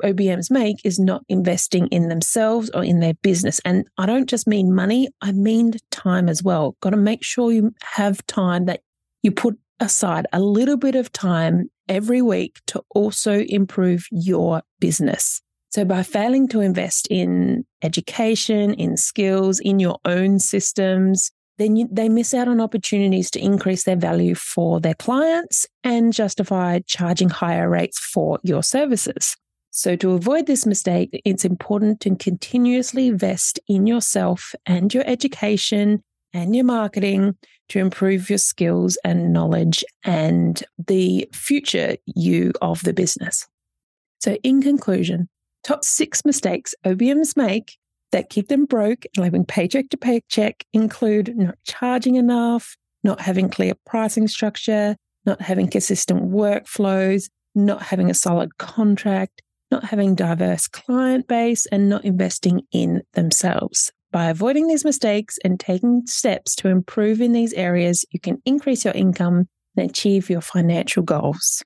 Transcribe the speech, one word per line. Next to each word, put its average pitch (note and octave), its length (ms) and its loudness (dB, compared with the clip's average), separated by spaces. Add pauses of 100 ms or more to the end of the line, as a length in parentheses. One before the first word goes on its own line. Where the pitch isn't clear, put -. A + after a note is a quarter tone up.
O G3+ 80 2
B F#3+ 220 2
Ms F3 160 -4
make A3+ 340 2
is F3+ 140 -2
not F#3+ 320 2
investing F3+ 580 0
in E3+ 200 0
themselves A3 680 0
or F3 100 -2
in F3 160 2
their E3 140 2
business. F#3 500 0
And F#3 320 0
I F#3 80 -2
don't B3+ 240 0
just - 180 -2
mean F#3+ 280 2
money, G#3+ 340 2 (140)
I G3 100 -2
mean A3 400 2 (180)
time F3+ 380 0
as D#3+ 140 -2
well. E3 400 0
Gotta G3 160 2
make G#3+ 260 2
sure A#3+ 260 0
you A3 320 2
have G3+ 440 -2
time, F3+ 400 0
that F3 160 -4 (400)
you G3+ 100 2
put A3+ 260 -2 (220)
aside F3+ 540 -2
a F3+ 60 2
little A3 360 2
bit C4 180 0
of B3 180 -2
time E3+ 580 0 (180)
every G#3+ 320 0
week G#3 380 0 (100)
to - 140 -6 (120)
also G#3 460 0
improve F#3 680 0
your E3+ 520 0 (180)
business. - 600 -2 (300)
So G3+ 160 0
by F#3 160 0
failing B3 460 0
to A3+ 120 0
invest F#3 500 -2
in - 540 0 (180)
education, G#3 920 0
in E3+ 240 -2
skills, F#3+ 640 0
in G3 180 2
your F3+ 260 0
own F#3+ 340 2
systems, F#3+ 920 0 (260)
then G#3+ 160 2
you, A#3 160 0
they A3 200 0
miss A#3 240 2
out B3 140 0
on A#3+ 120 2
opportunities G3 680 0
to - 100 -8
increase F#3+ 440 0
their F#3 120 2
value F3 380 2
for E3+ 440 -2
their E3 140 0
clients D#4+ 720 0 (160)
and A#3 300 2
justify F#3 720 0
charging F3+ 440 0
higher E3+ 400 0
rates E3+ 280 -2
for - 440 -2
your D#3+ 200 0
services. - 760 -2 (320)
So F3+ 260 -2
to F#3 140 0
avoid A#3 360 2
this C4+ 200 0
mistake, F3+ 580 0
it's G3 220 0
important G#3 540 0
to F#3+ 160 0
continuously B3 880 0
invest F#3+ 520 -2 (100)
in G3 180 2
yourself F#3+ 680 -2 (120)
and F#3 260 2
your B3+ 140 0
education G#3 1000 0 (300)
and F3+ 200 -2
your B3 120 4
marketing G3+ 720 0 (320)
to - 80 -2
improve F#3+ 500 0
your G3+ 80 0
skills F3+ 640 0
and F3 300 0
knowledge E3 500 2 (220)
and E3+ 580 0 (240)
the F#3 460 2
future - 720 -2
you F3 560 0
of E3+ 220 -2
the F3 100 0
business. - 560 -4 (720)
So G#3 240 -2
in C4 180 4
conclusion, F#3 720 0 (340)
top - 220 -4
six - 360 -2
mistakes G3+ 520 -2 (100)
O F#3+ 100 2
B A#3+ 200 2
Ms D4+ 200 0
make A3 440 -2 (340)
that - 180 -2
keep G#3 160 -2
them C#4+ 200 2
broke A3+ 380 0
and F#3+ 200 -4
living F3 200 0
paycheck C4 460 -2
to C#4+ 60 -8
paycheck A#3 760 -2
include A3 640 0
not F#3 200 0 (100)
charging B3 480 -2
enough, A#3+ 600 0 (260)
not G3 180 0
having F#3+ 300 0
clear F#3 240 0 (100)
pricing A3 440 0
structure, G#3 680 -2 (300)
not G3 160 -2
having F#3 260 0
consistent F#3 600 0
workflows, G3 960 0 (280)
not G3+ 260 2
having F#3 260 0
a F3+ 60 2
solid E3+ 440 0
contract, G3+ 840 -2 (300)
not - 100 -2
having G3+ 320 2
diverse E3+ 540 0
client B3+ 580 -2
base, A#3 400 0
and G3+ 220 2
not G3+ 160 0
investing F#3 680 0
in F3 320 0 (120)
themselves. - 800 0 (200)
By E3+ 140 0
avoiding B3 420 0
these D#4 160 0
mistakes G#3+ 600 0
and F#3 140 2
taking A#3+ 480 0
steps - 500 -2
to - 120 -2
improve G#3 520 2
in A#3+ 120 2
these A#3 220 2
areas, F3 580 0
you F3+ 80 -6
can - 260 -4
increase C4+ 380 0
your G#3+ 100 0
income F3+ 540 2 (280)
and F3+ 140 -2
achieve G3 400 0
your F3 100 -2
financial E3+ 640 0
goals. D3+ 640 -2